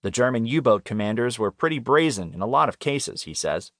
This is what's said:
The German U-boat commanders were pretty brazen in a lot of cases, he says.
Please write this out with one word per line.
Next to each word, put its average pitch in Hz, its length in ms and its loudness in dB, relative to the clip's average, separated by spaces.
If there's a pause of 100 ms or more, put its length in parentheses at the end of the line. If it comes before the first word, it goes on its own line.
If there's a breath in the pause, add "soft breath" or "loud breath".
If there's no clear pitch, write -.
The 98 80 -4
German 123 340 0
U-boat 120 380 2
commanders 110 560 -2
were 104 100 0
pretty 160 300 -2
brazen 123 520 2
in 90 120 -6
a - 20 -2
lot 135 240 2
of - 80 -8
cases, - 460 -4
he 80 100 -12
says. 80 460 -4